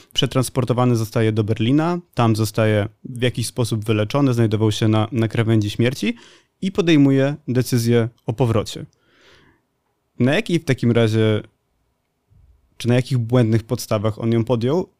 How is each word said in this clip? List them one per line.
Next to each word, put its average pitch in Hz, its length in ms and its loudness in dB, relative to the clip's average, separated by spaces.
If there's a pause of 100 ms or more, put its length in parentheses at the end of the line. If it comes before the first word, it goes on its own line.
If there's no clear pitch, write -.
(120)
przetransportowany 123 840 0
zostaje 110 360 0
do 107 120 0
Berlina, 143 540 0 (160)
tam 113 220 2
zostaje 107 520 0 (160)
w 120 180 -8
jakiś 123 240 -2
sposób 113 380 -4
wyleczony, 117 500 0
znajdował 110 380 0
się 110 160 0
na, 107 240 0
na 113 160 -2
krawędzi 107 420 0
śmierci 143 460 -2 (440)
i 190 120 -4
podejmuje 143 640 2 (120)
decyzję 117 600 0 (180)
o 117 60 -4
powrocie. 110 540 -2 (1300)
Na 131 160 2
jakiej 175 260 -2
w - 40 -20
takim 120 280 0
razie, 110 500 2 (1300)
czy - 120 -6
na 120 60 4
jakich 127 240 0
błędnych 113 440 2
podstawach 110 560 -4
on 113 140 -2
ją 113 120 0
podjął 127 440 -2 (120)